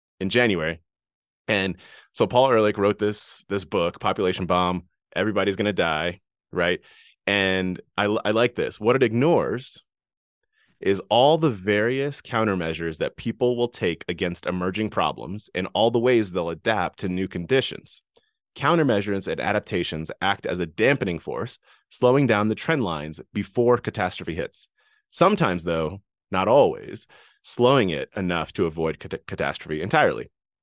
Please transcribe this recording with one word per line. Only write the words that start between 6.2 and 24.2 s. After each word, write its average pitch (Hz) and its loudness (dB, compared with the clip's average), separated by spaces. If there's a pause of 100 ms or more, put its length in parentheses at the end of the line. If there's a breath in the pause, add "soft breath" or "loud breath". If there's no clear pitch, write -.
right? 87 0 (480 soft breath)
And 95 0 (160)
I, 104 2
I 104 0
like 117 2
this. 71 -4
What 117 2
it 135 2
ignores 117 0 (960)
is 95 0
all 135 6
the 156 2
various 113 -2
countermeasures 82 -2
that 76 -4
people 123 -2
will 120 0
take 87 -4
against 87 -4
emerging 92 -2
problems 78 -4
and - -4
all 113 4
the 120 2
ways 117 4
they'll 85 -2
adapt 87 -2
to 98 -4
new 92 -2
conditions. - -4 (540 soft breath)
Countermeasures 107 2
and 80 -4
adaptations 87 -4 (100)
act 98 -2
as 87 -2
a 87 0
dampening 101 0
force, 78 -8 (300 soft breath)
slowing 131 4
down 107 2
the 107 0
trend 147 -2
lines 78 -6 (100)
before 120 2
catastrophe 92 -4